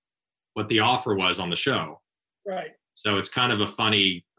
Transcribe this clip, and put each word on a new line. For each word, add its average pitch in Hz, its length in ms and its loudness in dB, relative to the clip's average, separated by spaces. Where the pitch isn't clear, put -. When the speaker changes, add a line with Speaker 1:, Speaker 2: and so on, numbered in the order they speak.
Speaker 1:
what 107 120 -4
the 113 120 2
offer 120 340 2
was 92 260 0
on 87 120 -4
the 85 40 -2
show. 85 460 -2
Speaker 2:
Right. 190 280 -8
Speaker 1:
So - 240 0
it's 98 100 -2
kind 123 240 2
of 104 80 0
a 101 60 0
funny, 101 580 0